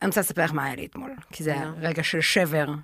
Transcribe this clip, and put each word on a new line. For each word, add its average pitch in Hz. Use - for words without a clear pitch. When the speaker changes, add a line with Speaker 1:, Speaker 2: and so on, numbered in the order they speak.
Speaker 1:
אני 196
רוצה 196
לספר 175
לך 160
מה 143
היה 135
לי -
אתמול, 269
כי -
זה 151
היה 143
Speaker 2:
נו. 156
Speaker 1:
רגע 160
של 160
שבר 160